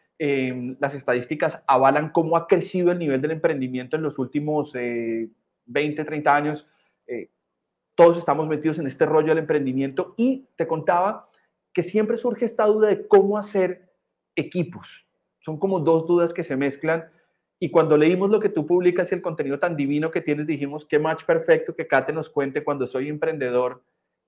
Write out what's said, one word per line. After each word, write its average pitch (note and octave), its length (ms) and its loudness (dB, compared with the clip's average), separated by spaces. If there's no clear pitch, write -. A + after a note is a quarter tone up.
em, C3 640 -4
las C#3 140 -4
estadísticas C#3 720 -4
avalan C#3 460 4
cómo E3 260 2
ha E3 80 -4
crecido F3+ 460 2
el F3 60 -2
nivel C#3 220 -2
del D3+ 120 -2
emprendimiento C3 640 -4
en D#3+ 60 -2
los D3 160 -6
últimos, D3 560 -4
eh, A#2 540 -4
veinte, D3 380 -4
treinta D3 300 0
años. D3 320 -2
Eh, A#2+ 220 -10
todos E3+ 220 6
estamos D#3 320 -2
metidos D#3 300 -2
en D#3 80 -6
este C3 180 0
rollo D3+ 260 2
del D#3+ 80 2
emprendimiento C#3 800 -2
y C4 300 -2
te D#3+ 100 -4
contaba F3 600 -2
que F3 100 -2
siempre G#3+ 340 0
surge A#3+ 280 -4
esta A3 220 0
duda G#3+ 200 4
de - 220 0
cómo G3 280 6
hacer F#3+ 540 -2
equipos. - 720 -6
Son D#3 180 -10
como F#3+ 220 0
dos D#3+ 260 4
dudas E3+ 260 2
que E3 120 -6
se C3+ 100 -6
mezclan D#3 560 -2
y E3 140 -4
cuando D#3 240 6
leímos F3+ 340 4
lo G#3+ 80 4
que G3+ 100 0
tú D#3 160 -2
publicas F3+ 460 2
y F#3 60 0
el F3 60 -8
contenido D3 360 -4
tan F3 160 0
divino D3 380 -2
que E3+ 80 -2
tienes, D3+ 260 -2
dijimos, D3 380 -6
"Qué D3+ 160 0
match D#3+ 240 -4
perfecto E3 500 2
que D#3 140 -8
Kate E3 240 2
nos D#3 180 -6
cuente C#3 320 -2
cuando C#3 240 -2
soy C3 220 -6
emprendedor C3+ 720 -2